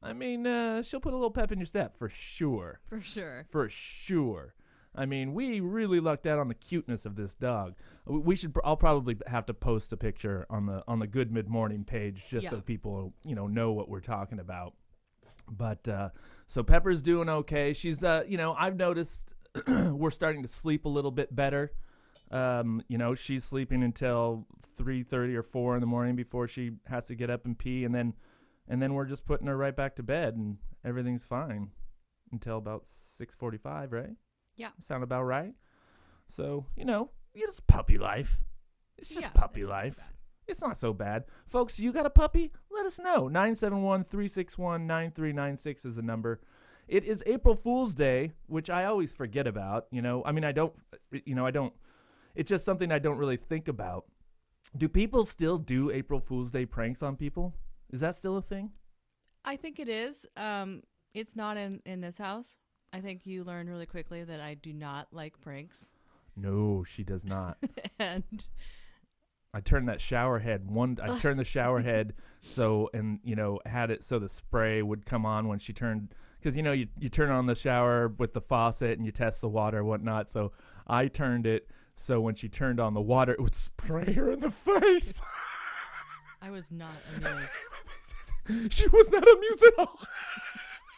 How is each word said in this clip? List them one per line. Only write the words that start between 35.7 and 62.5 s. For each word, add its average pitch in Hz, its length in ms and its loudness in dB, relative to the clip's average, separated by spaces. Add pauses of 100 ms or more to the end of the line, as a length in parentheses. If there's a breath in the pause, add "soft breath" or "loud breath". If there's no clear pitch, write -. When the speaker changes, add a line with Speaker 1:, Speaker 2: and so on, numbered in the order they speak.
Speaker 1:
So, 143 380 -6 (100)
you - 80 -6
know, 240 240 0 (240)
you 427 140 -6
just - 200 -14
puppy - 300 8
life. 101 400 0 (600)
It's - 120 -12
just 320 120 -6
Speaker 2:
Yeah, 277 80 -6
Speaker 1:
puppy - 320 6
Speaker 2:
it's 98 80 -4
not 101 60 -4
so 98 120 -2
Speaker 1:
life. 139 100 -8
Speaker 2:
bad. - 80 -20 (420)
Speaker 1:
It's 370 140 -8
not 247 160 -4
so 113 160 -2
bad. 104 300 -4 (240 soft breath)
Folks, 240 320 0
you 233 120 0
got 294 140 0
a 285 60 0
puppy? 311 400 8 (200)
Let 415 140 -4
us 359 140 -6
know. 349 280 2
Nine 196 280 2
seven 202 260 -2
one, 190 220 0
three 202 240 -4
six 185 300 -8
one, 170 280 -4
nine 165 260 -2
three 156 220 -4
nine 143 240 -4
six - 280 -10
is 117 100 -8
the 120 80 -6
number. 113 360 -4 (480 soft breath)
It 196 160 4
is 196 240 -4
April 226 280 8
Fool's 240 380 0
Day, 139 380 2 (160)
which 160 220 -6
I 180 160 0
always 202 260 -2
forget 127 360 -4
about, 101 440 -4
you 123 100 -4
know. 123 240 -2
I 147 60 -2
mean, 156 120 0
I 147 80 -2
don't, 160 220 0 (520)
you 135 100 -4
know, 127 100 0
I 131 60 0
don't, 135 200 -2 (640 soft breath)
it's - 140 -4
just 190 160 0
something 180 260 0
I 151 80 4
don't 147 180 0
really 135 200 0
think 160 300 -6
about. 95 380 -8 (720)
Do 156 140 0
people 214 380 4
still 165 320 0
do 131 320 0
April 135 280 -2
Fool's 123 320 -4
Day 127 140 -2
pranks 117 380 -4
on 139 120 -4
people? 170 380 -4 (380)
Is 127 100 -8
that 170 140 -2
still 190 220 -4
a 190 40 -2
thing? 202 300 -8 (760)
Speaker 2:
I 277 100 -6
think 302 240 -12
it 277 100 -8
is. 233 360 -8 (100)
Um, 202 460 -8 (320)
it's 220 220 -12
not 214 220 -6
in, 196 280 -8
in 185 160 -10
this 175 160 -12
house. 208 400 -10 (340)